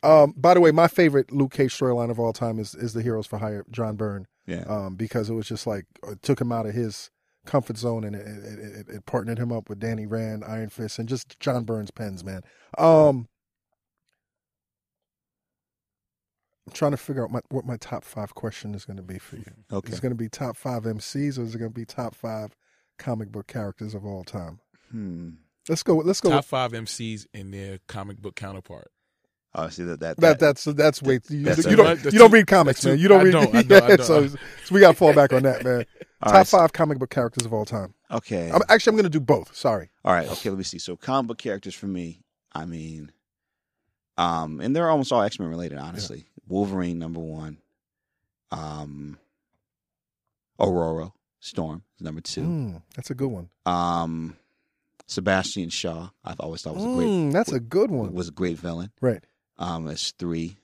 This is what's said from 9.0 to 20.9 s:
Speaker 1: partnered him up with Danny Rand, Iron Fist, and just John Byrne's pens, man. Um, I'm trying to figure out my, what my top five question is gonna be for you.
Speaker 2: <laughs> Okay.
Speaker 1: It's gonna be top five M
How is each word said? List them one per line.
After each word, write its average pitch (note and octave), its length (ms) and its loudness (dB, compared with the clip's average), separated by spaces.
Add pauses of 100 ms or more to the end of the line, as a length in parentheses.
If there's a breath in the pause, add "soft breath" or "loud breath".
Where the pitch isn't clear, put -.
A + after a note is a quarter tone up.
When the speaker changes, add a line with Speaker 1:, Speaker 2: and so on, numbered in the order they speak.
Speaker 1:
partnered A2+ 320 -6
him A#2+ 120 -6
up A2+ 180 -8
with G2+ 120 -14
Danny A2+ 260 -6
Rand, G#2+ 400 -8
Iron A2 220 -10
Fist, A2 320 -12
and A2+ 80 -8
just - 320 -10
John B2 240 -4
Byrne's G#2+ 260 -8
pens, G2 320 -12
man. F#2+ 200 -12 (340 soft breath)
Um, D3+ 500 4 (3500)
I'm - 80 -20
trying D3 160 0
to C#3 60 -4
figure C3 280 -8
out - 60 -10
my, A#2+ 180 -6
what C3+ 160 -8
my B2+ 140 -8
top - 260 -12
five - 300 -12
question G#2 400 -12
is G2 100 -14
gonna G2 180 -16
be F#2 160 -14
for - 180 -20
you. A2+ 80 -18 (140)
Speaker 2:
<laughs> - 140 -16
Okay. G2+ 180 -8
Speaker 1:
It's A2 100 -10
gonna B2+ 140 -6
be A2+ 140 -8
top - 280 -10
five A#2+ 300 -8
M A2 140 -6